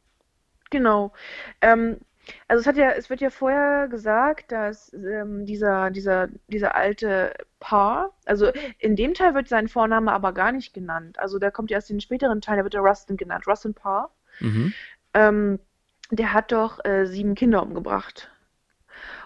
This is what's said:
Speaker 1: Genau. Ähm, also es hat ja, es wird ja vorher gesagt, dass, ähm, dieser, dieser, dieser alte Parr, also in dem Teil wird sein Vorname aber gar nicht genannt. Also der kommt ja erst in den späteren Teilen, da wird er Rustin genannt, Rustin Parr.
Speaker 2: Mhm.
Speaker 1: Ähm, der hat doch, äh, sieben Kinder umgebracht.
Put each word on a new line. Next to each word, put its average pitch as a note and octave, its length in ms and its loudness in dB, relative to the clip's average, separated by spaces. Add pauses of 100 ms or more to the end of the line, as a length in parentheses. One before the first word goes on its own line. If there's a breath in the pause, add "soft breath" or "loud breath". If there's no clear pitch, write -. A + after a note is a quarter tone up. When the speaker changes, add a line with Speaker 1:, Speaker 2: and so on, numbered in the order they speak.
(680)
Speaker 1:
Genau. G#3+ 440 2 (480 loud breath)
Ähm, A3+ 380 4 (480 loud breath)
also A#3 140 4
es B3 60 -4
hat C#4+ 100 4
ja, C4+ 140 6
es - 180 -4
wird B3+ 120 -6
ja C4+ 80 0
vorher C#4+ 580 0
gesagt, A#3 640 0
dass, G#3+ 420 -6
ähm, G#3 520 -8
dieser, G3 460 0
dieser, F#3+ 360 0 (200)
dieser G#3 280 0
alte G3 580 0 (260)
Parr, A3+ 520 2 (140)
also G3+ 260 2 (280 loud breath)
in A3 160 2
dem B3 180 0
Teil F4+ 220 2
wird C4+ 120 -2
sein A3+ 200 0
Vorname A3 440 2
aber G3 220 0
gar F#3 180 0
nicht B3+ 220 -8
genannt. E3 460 -10
Also G3 200 -4
der G3+ 120 2
kommt A3 200 -6
ja G3+ 60 0
erst G#3+ 140 -8
in G#3 60 -2
den G#3 40 -6
späteren B3 400 -2
Teilen, G#3+ 180 -2
da F#3+ 40 2
wird G3 120 -6
er G3+ 60 -2
Rustin G3 360 2
genannt, F3 300 -8
Rustin G#3+ 280 -2
Parr. G3+ 360 -4 (280 loud breath)
Speaker 2:
Mhm. A#2 360 -2 (400 loud breath)
Speaker 1:
Ähm, G#3 440 4 (520)
der G#3+ 220 -2
hat G#3+ 180 0
doch, A3 340 -2
äh, G3 220 2
sieben G3+ 280 -4
Kinder A3 280 2
umgebracht. - 680 -6 (960 loud breath)